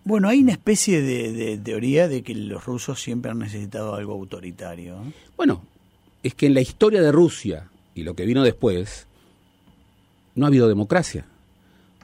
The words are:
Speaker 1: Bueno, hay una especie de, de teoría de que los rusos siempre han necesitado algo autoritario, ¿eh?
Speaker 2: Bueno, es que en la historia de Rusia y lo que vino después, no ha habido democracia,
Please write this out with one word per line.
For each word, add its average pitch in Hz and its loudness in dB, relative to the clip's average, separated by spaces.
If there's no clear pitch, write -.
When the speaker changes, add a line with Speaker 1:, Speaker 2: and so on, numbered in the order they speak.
Speaker 1:
Bueno, 202 2
hay 262 4
una 254 6
especie 196 0
de, 120 -4
de 110 -6
teoría 120 0
de 131 -4
que 120 -10
los 104 -10
rusos 123 -8
siempre 120 -6
han 117 -6
necesitado 107 -8
algo 104 -8
autoritario, 90 -14
¿eh? 120 -14
Speaker 2:
Bueno, 285 0
es - -4
que 147 2
en 139 6
la 131 4
historia 214 4
de 147 6
Rusia 104 2
y 80 -10
lo 85 -8
que 90 -6
vino 123 2
después, 101 0
no 139 2
ha - 4
habido 127 6
democracia, 107 0